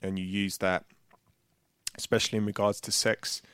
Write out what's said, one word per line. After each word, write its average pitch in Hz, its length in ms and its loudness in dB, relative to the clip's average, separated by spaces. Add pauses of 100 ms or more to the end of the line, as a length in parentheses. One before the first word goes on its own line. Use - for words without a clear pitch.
and 95 160 -2
you 92 80 -4
use 98 320 -2
that, 92 280 0 (1080)
especially - 420 0
in 104 100 2
regards 101 340 2
to 101 100 -8
sex - 520 0 (100)